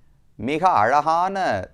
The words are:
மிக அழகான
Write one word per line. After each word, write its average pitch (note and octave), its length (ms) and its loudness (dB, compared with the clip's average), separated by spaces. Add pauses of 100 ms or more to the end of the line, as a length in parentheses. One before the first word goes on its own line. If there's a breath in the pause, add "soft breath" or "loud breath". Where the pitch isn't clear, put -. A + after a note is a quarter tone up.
(360)
மிக D3+ 340 -2
அழகான D3+ 1040 0